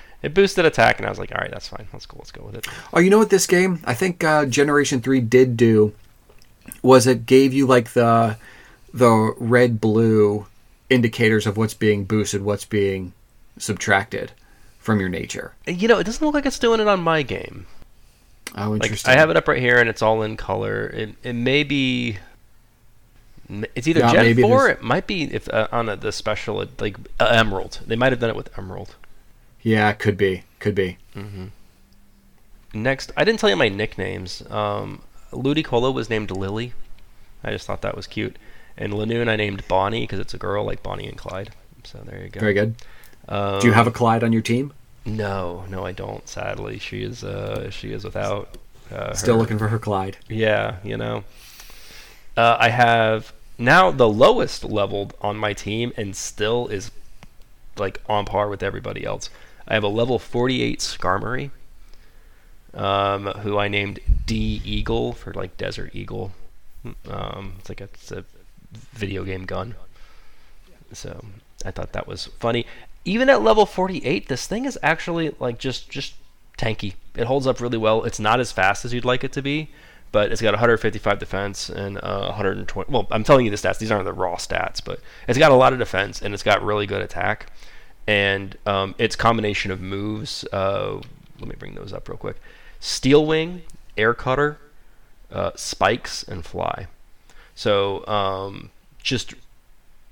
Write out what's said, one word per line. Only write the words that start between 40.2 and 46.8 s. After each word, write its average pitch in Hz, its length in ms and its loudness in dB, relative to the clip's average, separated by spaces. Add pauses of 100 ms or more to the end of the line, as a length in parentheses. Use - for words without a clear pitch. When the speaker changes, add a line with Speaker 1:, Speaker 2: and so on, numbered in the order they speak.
Speaker 1:
it's - 140 -6
a 98 40 -8
girl, 98 260 -4
like 107 200 -6
Bonnie 101 240 -8
and 101 100 -14
Clyde. 98 320 -10 (320)
So - 240 -18
there 98 160 -14
you 95 60 -14
go. 98 100 -14
Speaker 2:
Very 107 160 2
good. 110 220 0 (520)
Speaker 1:
Um, 101 320 -2
Speaker 2:
Do 110 60 6
you 117 60 8
have 117 160 6
a - 20 -4
Clyde 113 320 2
on 117 100 2
your 113 100 2
team? 131 300 -2 (320)
Speaker 1:
No, 98 640 -4
no, 95 160 -8
I 92 60 -6
don't, 98 380 -10
sadly. - 500 -8
She - 240 -8